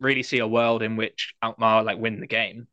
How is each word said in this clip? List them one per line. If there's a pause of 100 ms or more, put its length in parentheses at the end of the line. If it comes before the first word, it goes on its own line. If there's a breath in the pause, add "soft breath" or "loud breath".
really
see
a
world
in
which
Alkmaar,
like,
win
the
game